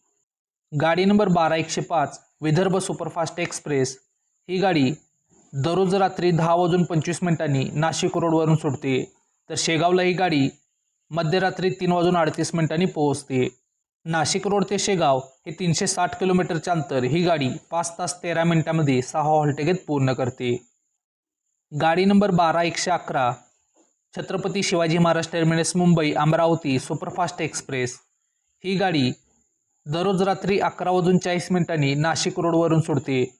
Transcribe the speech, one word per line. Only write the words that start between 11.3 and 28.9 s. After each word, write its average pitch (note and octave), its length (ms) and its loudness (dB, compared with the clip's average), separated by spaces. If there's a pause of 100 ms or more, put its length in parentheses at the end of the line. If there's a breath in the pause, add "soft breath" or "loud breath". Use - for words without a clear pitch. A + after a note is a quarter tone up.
तीन F3+ 200 -2
वाजून F3 260 2
अडतीस D#3 380 -2
मिनिटांनी D#3+ 300 0
पोहोचते. C#3 640 0 (580)
नाशिक E3 420 -2
रोड G3+ 220 2
ते G3+ 100 -2
शेगाव D#3+ 400 2 (260)
हे E3+ 60 -12
तीनशे E3+ 360 -2
साठ F3+ 320 -2
किलोमीटरचे F3+ 520 0
अंतर C#3+ 320 -2
ही C3 200 0
गाडी E3 260 0 (220)
पाच E3+ 260 -4
तास F3+ 260 -6
तेरा E3 200 -2
मिनिटांमध्ये D#3+ 580 2
सहा D#3 200 -4
हॉल्ट D3+ 400 2
घेत E3 140 0 (120)
पूर्ण C3+ 260 0
करते. B2+ 380 -4 (1200)
गाडी E3 340 2
नंबर G3+ 260 4
बारा E3+ 320 2
एकशे F3 280 -2
अकरा, D3 400 -2 (840)
छत्रपती F#3 500 -6
शिवाजी E3+ 340 2
महाराज E3 300 2
टर्मिनस E3 480 0
मुंबई E3+ 380 4
अमरावती D#3 640 2
सुपरफास्ट F3 640 -6
एक्सप्रेस C3 560 -6 (640)
ही F#3+ 120 -4
गाडी E3 360 0 (760)